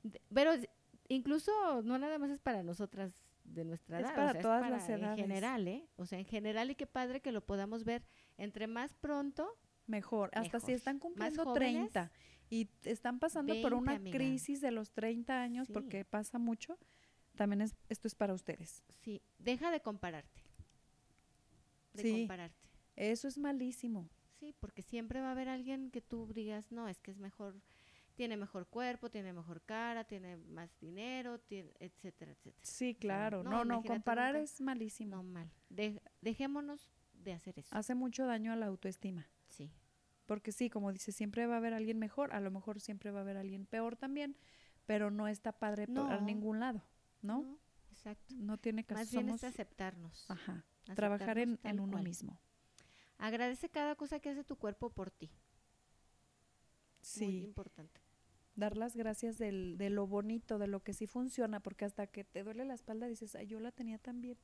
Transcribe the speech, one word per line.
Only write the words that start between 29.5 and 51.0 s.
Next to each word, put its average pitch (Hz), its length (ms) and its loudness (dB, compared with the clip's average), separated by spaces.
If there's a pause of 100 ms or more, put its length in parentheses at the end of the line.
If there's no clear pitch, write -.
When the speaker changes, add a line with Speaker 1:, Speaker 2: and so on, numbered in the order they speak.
Speaker 1:
cara, 226 400 -4
tiene 185 340 -10
más 165 320 -12 (100)
dinero, 240 600 -6
tiene", 190 400 -10
etcétera, 170 520 -12
etcétera. - 320 -20
Speaker 2:
Sí, - 300 0
Speaker 1:
O - 20 -4
sea, - 60 -20
Speaker 2:
claro. 202 420 0
Speaker 1:
no, 175 60 -4
Speaker 2:
No, 233 160 4
no, 240 100 4
Speaker 1:
imagínate 220 120 0
Speaker 2:
comparar 240 480 4
Speaker 1:
nunca. 302 80 4
Speaker 2:
es 294 180 -6
malísimo. 220 560 -2
Speaker 1:
No, 185 60 -6
mal. 175 280 -8 (180)
De-, 208 320 -2 (200)
dejémonos 285 640 -2 (260)
de 185 200 -8
hacer 170 260 -10
eso. - 160 -12
Speaker 2:
Hace 220 200 0
mucho 254 320 0
daño 226 260 0
a - 20 0
la 220 120 0
autoestima. 185 600 -4 (220)
Speaker 1:
Sí. 151 220 -14 (560)
Speaker 2:
Porque 214 240 0
sí, 240 180 2
como 202 220 0
dices, 196 240 -4
siempre 226 320 2
va 233 80 4
a - 20 4
haber 226 160 2
alguien 220 260 0
mejor, 247 340 0
a 208 80 0
lo 190 100 0
mejor 202 300 -4
siempre 202 300 -6
va 202 80 -4
a - 40 -2
haber 196 140 -4
alguien 196 280 -6
peor 233 300 -2
también, 277 400 -4 (500)
pero 208 240 4
no 208 180 0
está 214 300 -2
padre 208 300 0
por 269 240 2
a 196 60 4
Speaker 1:
No. 202 40 2
Speaker 2:
ningún 214 380 2
lado, 233 240 0 (380)
¿no? 226 220 0
Speaker 1:
No, 277 160 -10 (320)
exacto. 214 460 -14
Speaker 2:
No 214 220 -2
tiene 220 260 0
caso, 214 140 -2
Speaker 1:
Más 226 120 -4
bien 247 180 4
es 226 60 2
Speaker 2:
somos 226 100 -6
Speaker 1:
aceptarnos. 185 840 -8
Speaker 2:
Ajá. 180 360 -6 (180)
Speaker 1:
Aceptarnos 190 120 -10
Speaker 2:
Trabajar 208 420 4